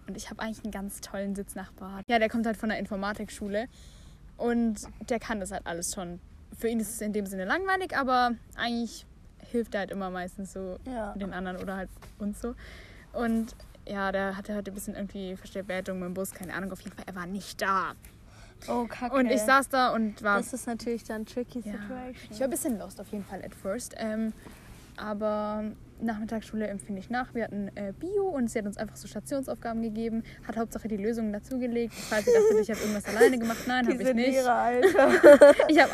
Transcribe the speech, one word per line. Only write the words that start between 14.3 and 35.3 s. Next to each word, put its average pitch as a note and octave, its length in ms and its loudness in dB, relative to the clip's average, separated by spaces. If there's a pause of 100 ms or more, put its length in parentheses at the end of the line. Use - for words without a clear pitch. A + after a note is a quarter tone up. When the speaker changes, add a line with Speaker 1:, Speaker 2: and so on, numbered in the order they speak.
Speaker 1:
hatte G3+ 180 -8
heute G3+ 160 -6
ein G3 40 -12
bisschen G3+ 200 -10
irgendwie F#3+ 420 -8
Verspätung F#3+ 640 -8
mit F3+ 100 -6
dem F#3 60 -6
Bus, F#3+ 180 -6
keine - 220 -12
Ahnung, F#3+ 180 -6
auf F#3+ 80 -12
jeden - 160 -14
Fall, - 100 -16
er F#3 100 -12
war F3 100 -8
nicht F#3+ 340 -8
da. F#3+ 320 2 (760)
Speaker 2:
Oh, A#3+ 180 0
Kacke. B3 280 -6
Speaker 1:
Und B3+ 160 4
ich B3 120 4
saß C4+ 260 6
da B3+ 240 4
und A3 300 -2
war G3+ 160 4
Speaker 2:
Das B3 160 -4
ist A#3 120 -6
natürlich A#3 380 -6
dann A3 220 -6
tricky B3 340 -8
Speaker 1:
Ja. G#3+ 120 -8
Speaker 2:
situation. B3+ 580 -12
Speaker 1:
Ich G#3+ 100 -8
war C4+ 60 0
ein B3+ 40 0
bisschen C#4 280 -2
lost F3+ 220 -12
auf G3+ 120 -14
jeden G3+ 120 -6
Fall F#3+ 200 -10
at - 100 -12
first. G3+ 440 -6
Ähm, A3 340 -2 (640)
aber G#3+ 680 -2 (360)
Nachmittagsschule A3 680 -4
empfinde G3 340 -8
ich - 100 -12
nach. B3 240 -4
Wir A3+ 100 -2
hatten, G3+ 300 -6
äh, G3+ 240 -8
Bio G4 300 0
und C4 220 0
sie B3 80 -2
hat G3+ 80 -4
uns G3+ 100 -6
einfach G#3+ 200 -8
so - 120 -14
Stationsaufgaben A#3 760 -6
gegeben, A3+ 400 -4 (240)
hat A3 100 -6
Hauptsache A3+ 320 -4
die G#3+ 80 -2
Lösungen A3 360 -2
dazugelegt. A#3 600 -4
Falls G#3+ 320 -2
ihr A#4+ 80 6
dachtet, A4 280 8
ich - 80 -2
hab - 100 -2
irgendwas G#3 260 -2
alleine B3+ 320 6
gemacht. A3+ 280 -2
Nein, B3 200 2
hab D#4+ 120 2
Speaker 2:
Diese C4 120 2
Speaker 1:
ich A#3+ 40 4
nicht. B3 160 4
Speaker 2:
Lehrer, B3+ 240 4
Alter. C#4+ 1080 10